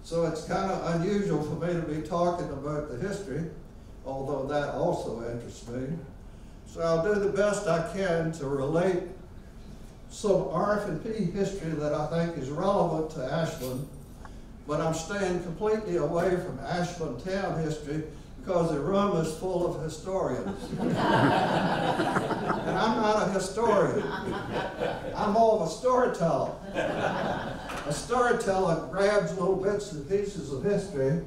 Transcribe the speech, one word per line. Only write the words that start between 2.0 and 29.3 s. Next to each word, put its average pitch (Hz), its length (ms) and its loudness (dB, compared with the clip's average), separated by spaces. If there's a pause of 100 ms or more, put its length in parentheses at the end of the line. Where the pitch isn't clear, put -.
talking 175 420 0
about 143 420 -4
the 123 60 -8
history, 165 520 -4 (560)
although 135 400 -4
that 147 300 -2
also 117 560 -2
interests 120 380 -10
me. 131 180 -6 (800)
So - 140 -8
I'll 165 220 4
do 208 160 4
the 196 100 2
best 202 380 2
I 165 260 2
can 165 400 0
to 143 120 -6
relate 160 580 2 (1080)
some - 400 4
R 202 300 2
F 202 60 -4
and 165 160 -4
P 233 60 -4 (220)
history 170 400 0
that 147 240 0
I 151 120 0
think 170 300 0
is 131 120 -4
relevant 165 600 2
to 156 140 -6
Ashland, 139 600 -2 (800)
but 151 140 0
I'm 165 120 2
staying 190 480 -2
completely 180 560 0
away 170 320 2
from 143 300 -2
Ashland 160 680 -4
town 185 380 0
history 151 400 -2 (360)
because 170 320 2
the 143 80 0
room 190 380 2
is 160 200 0
full 170 380 0
of 143 80 -6
historians. 185 760 -4 (220)
<laughs> - 1600 2 (340)
And 165 80 0
I'm 226 240 2
not 208 260 4
a 190 40 0
historian. 190 720 4 (1120)
I'm 208 180 2
more 220 260 8
of 165 80 0
a 160 40 -2
storyteller. 233 800 2 (240)
A - 1160 -2
storyteller 190 1000 2
grabs 196 480 4